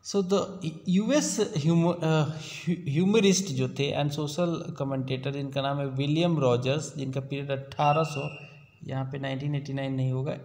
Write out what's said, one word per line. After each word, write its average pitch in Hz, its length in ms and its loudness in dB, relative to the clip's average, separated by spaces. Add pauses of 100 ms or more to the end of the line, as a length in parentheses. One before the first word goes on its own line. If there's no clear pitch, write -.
So 202 160 0
the 180 200 2 (460)
यूएस 220 680 2
humo-, 165 480 4
अ, 160 200 4
ह्यू-, - 640 -4
humorist 190 640 4
जो 127 160 0
थे 143 340 -2
and 147 80 2
social 156 680 -2
commentator, 135 520 -2
जिनका 139 320 -4
नाम 139 160 0
है 143 80 -2
William 147 520 2
Rogers, 131 580 2
जिनका 135 240 -4
period 139 300 -6
अठारह 147 520 2
सौ, 147 340 -4 (500)
यहाँ 135 180 -4
पे 135 140 -8
नाइनटीन 135 360 -4
एटी 139 180 -4
नाइन 135 220 -4
नहीं 131 180 0
होगा 131 200 -2 (120)